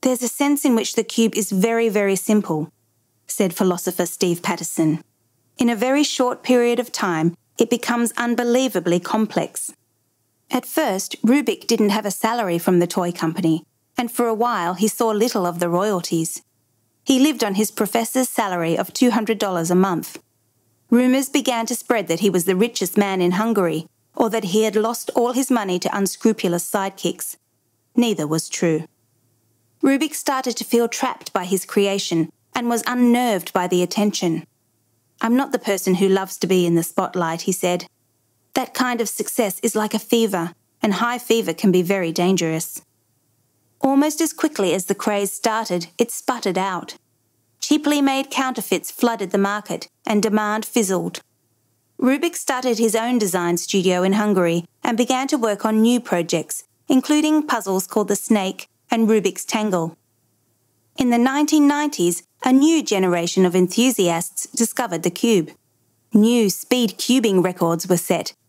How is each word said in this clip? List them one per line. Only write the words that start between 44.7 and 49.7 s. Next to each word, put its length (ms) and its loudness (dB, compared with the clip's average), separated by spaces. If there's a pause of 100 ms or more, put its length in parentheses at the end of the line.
as 120 -2
the 100 -2
craze 380 -2
started, 560 -2 (100)
it 140 0
sputtered 440 -2
out. 380 -4 (640)
Cheaply 400 2
made 300 0
counterfeits 600 -4
flooded 400 -2
the 220 2
market, 360 -8 (180)